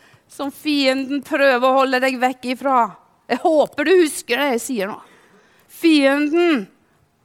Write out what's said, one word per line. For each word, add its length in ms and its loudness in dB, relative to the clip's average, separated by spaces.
som 240 -10
fienden 720 -2
prøver 400 0
å 140 2
holde 240 0
deg 180 -2
vekk 320 -4
ifra. 280 -2
Jeg 160 -2
håper 420 0
du 160 4
husker 380 -4
det 160 -2
jeg 80 -6
sier 260 -6
nå. 80 -12
Fienden, 1000 2